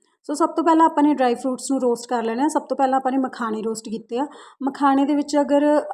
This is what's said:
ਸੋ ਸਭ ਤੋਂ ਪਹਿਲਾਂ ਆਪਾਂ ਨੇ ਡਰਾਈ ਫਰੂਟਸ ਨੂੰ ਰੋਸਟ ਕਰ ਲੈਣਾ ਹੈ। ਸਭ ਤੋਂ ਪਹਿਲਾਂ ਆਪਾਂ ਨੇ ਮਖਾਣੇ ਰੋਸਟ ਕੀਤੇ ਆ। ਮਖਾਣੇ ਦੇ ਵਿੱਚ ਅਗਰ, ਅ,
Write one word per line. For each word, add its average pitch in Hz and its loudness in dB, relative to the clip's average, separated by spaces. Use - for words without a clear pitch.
ਸੋ 285 -8
ਸਭ 320 2
ਤੋਂ 330 -2
ਪਹਿਲਾਂ 330 6
ਆਪਾਂ 320 2
ਨੇ 294 4
ਡਰਾਈ 247 2
ਫਰੂਟਸ 254 -6
ਨੂੰ 269 0
ਰੋਸਟ 240 -2
ਕਰ 233 -2
ਲੈਣਾ 226 -2
ਹੈ। 302 2
ਸਭ 302 0
ਤੋਂ 269 -6
ਪਹਿਲਾਂ 269 2
ਆਪਾਂ 262 -2
ਨੇ 269 -2
ਮਖਾਣੇ 233 -4
ਰੋਸਟ 226 -6
ਕੀਤੇ 220 -8
ਆ। 294 -4
ਮਖਾਣੇ 277 2
ਦੇ 285 0
ਵਿੱਚ 294 -2
ਅਗਰ, 294 2
ਅ, - -2